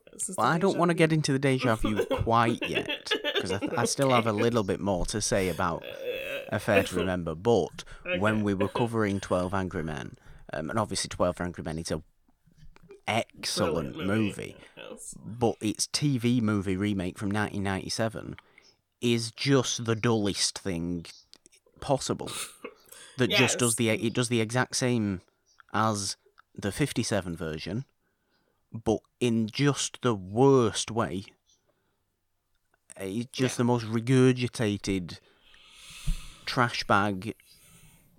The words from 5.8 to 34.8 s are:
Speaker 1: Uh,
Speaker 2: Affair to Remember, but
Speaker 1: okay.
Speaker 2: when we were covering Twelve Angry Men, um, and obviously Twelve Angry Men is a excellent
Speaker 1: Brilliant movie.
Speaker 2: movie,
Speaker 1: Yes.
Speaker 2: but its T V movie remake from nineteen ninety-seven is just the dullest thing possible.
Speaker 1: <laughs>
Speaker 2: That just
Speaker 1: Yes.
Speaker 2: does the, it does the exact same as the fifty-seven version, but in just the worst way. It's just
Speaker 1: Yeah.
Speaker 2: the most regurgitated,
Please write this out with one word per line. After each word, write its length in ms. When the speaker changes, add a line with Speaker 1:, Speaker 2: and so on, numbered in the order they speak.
Speaker 1:
Uh, 20
Speaker 2:
Affair 320
to 120
Remember, 380
but 500
Speaker 1:
okay. 120
Speaker 2:
when 240
we 120
were 140
covering 520
Twelve 340
Angry 300
Men, 320
um, 180
and 80
obviously 300
Twelve 320
Angry 240
Men 140
is 120
a 120
excellent 880
Speaker 1:
Brilliant 120
movie. 80
Speaker 2:
movie, 280
Speaker 1:
Yes. 380
Speaker 2:
but 360
its 320
T 260
V 220
movie 360
remake 420
from 120
nineteen 320
ninety-seven 720
is 300
just 560
the 100
dullest 640
thing 480
possible. 560
Speaker 1:
<laughs> 40
Speaker 2:
That 120
just 120
Speaker 1:
Yes. 160
Speaker 2:
does 200
the, 140
it 240
does 160
the 100
exact 360
same 440
as 420
the 180
fifty-seven 640
version, 480
but 280
in 280
just 540
the 120
worst 760
way. 340
It's 360
just 220
Speaker 1:
Yeah. 40
Speaker 2:
the 60
most 220
regurgitated, 1300